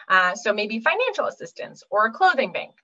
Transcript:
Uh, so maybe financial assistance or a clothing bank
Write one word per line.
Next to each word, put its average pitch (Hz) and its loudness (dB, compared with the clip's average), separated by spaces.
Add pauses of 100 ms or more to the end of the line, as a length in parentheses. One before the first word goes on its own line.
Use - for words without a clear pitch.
Uh, 185 4
so 214 -2
maybe 214 -4
financial 339 0
assistance - -12
or 208 2
a 226 0
clothing 262 2
bank 151 -8 (120)